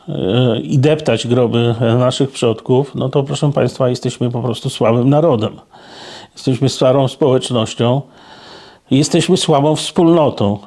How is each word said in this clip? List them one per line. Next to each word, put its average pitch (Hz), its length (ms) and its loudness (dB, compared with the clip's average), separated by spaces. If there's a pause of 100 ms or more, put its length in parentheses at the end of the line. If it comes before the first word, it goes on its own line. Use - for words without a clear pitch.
e, 117 500 0
i 147 200 0
deptać 139 480 0
groby 117 480 2 (240)
naszych 127 320 0
przodków, 127 640 -2
no 131 140 -4
to, 139 140 0
proszę 143 280 -2
państwa, 135 380 0
jesteśmy 123 420 -4
po 120 100 -6
prostu 120 280 -6
słabym 120 400 0
narodem. 139 500 0 (760)
Jesteśmy 131 340 -2
starą 131 380 2
społecznością, 127 920 0 (920)
jesteśmy 156 460 2
słabą 151 380 2
wspólnotą, 147 920 2